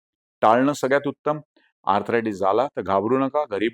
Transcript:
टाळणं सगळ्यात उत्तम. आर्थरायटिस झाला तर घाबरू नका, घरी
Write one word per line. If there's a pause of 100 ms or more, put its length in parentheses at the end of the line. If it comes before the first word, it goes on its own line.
(420)
टाळणं
सगळ्यात
उत्तम. (460)
आर्थरायटिस
झाला
तर
घाबरू
नका,
घरी